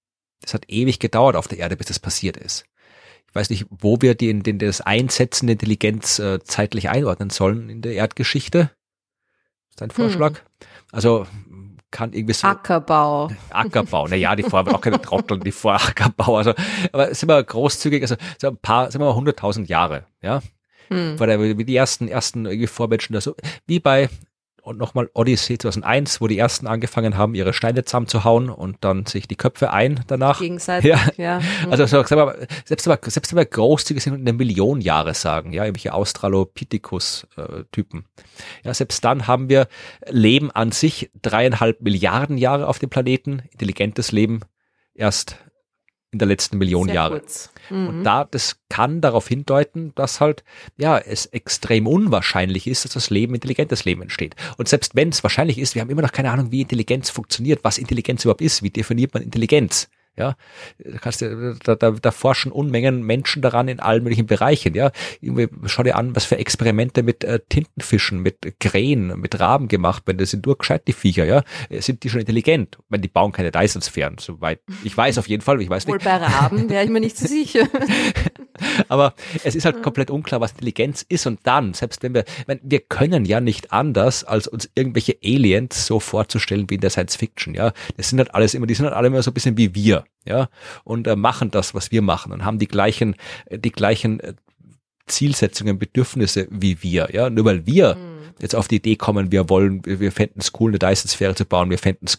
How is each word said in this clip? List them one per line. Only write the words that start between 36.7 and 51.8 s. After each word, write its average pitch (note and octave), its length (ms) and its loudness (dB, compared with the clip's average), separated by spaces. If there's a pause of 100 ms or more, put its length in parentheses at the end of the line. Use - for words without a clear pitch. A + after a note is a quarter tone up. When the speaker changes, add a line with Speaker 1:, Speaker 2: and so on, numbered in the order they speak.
Speaker 1:
äh, - 360 -12
Typen. F#2+ 320 -8 (600)
Ja, B2 100 -6
selbst - 300 -4
dann B2 220 0
haben B2+ 220 0
wir C3+ 200 4 (400)
Leben B2+ 420 4
an A2+ 220 -2
sich - 380 -2 (120)
dreieinhalb A2+ 580 2
Milliarden G#2+ 560 0
Jahre C3+ 320 0
auf C3+ 100 0
dem C3+ 120 -6
Planeten, C3 520 -2 (100)
intelligentes G#2+ 600 -4
Leben A2 280 2 (540)
erst - 420 -2 (760)
in A2+ 60 -6
der G#2+ 80 2
letzten G2 320 0
Million F#2 280 2
Speaker 2:
Sehr F2+ 100 -2
Speaker 1:
Jahre. D#2+ 240 0
Speaker 2:
kurz. - 300 -14 (200)
Mhm. F#3+ 180 -4
Speaker 1:
Und E3 160 -6
da, C3 200 2
das - 320 -6 (120)
kann C#3 320 0
darauf A#2+ 280 2
hindeuten, C#3+ 640 -2
dass - 260 -4
halt, D3+ 220 2 (340)
ja, D3 220 2
es - 280 -6
extrem - 600 0